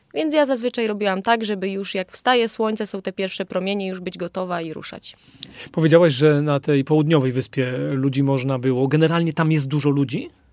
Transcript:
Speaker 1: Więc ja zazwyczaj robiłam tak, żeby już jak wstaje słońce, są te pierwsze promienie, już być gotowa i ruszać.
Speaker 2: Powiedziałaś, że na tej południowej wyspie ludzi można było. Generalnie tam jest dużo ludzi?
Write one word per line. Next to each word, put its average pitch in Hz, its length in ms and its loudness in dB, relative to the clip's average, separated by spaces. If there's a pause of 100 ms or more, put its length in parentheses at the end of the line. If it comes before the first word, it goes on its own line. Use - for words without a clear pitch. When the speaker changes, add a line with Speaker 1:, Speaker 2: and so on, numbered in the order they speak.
(140)
Speaker 1:
Więc 311 200 -2
ja 294 120 4
zazwyczaj 240 420 -2
robiłam 202 340 -2
tak, 226 240 0
żeby 196 240 -4
już 196 260 -6
jak 185 160 -6
wstaje 240 380 0
słońce, 220 380 -2
są 190 140 -8
te 190 120 -8
pierwsze 190 320 -6
promienie, 190 420 -4
już 185 120 -8
być 180 180 -10
gotowa 175 440 -6
i 160 120 -8
ruszać. - 420 -14 (560)
Speaker 2:
Powiedziałaś, 160 420 6
że 147 280 4
na 147 180 0
tej 143 240 2
południowej 151 480 2
wyspie 127 460 -4
ludzi 139 460 0
można 135 360 0
było. 131 280 0
Generalnie 160 460 2
tam 160 180 2
jest 147 160 2
dużo 143 220 0
ludzi? 143 400 -2 (240)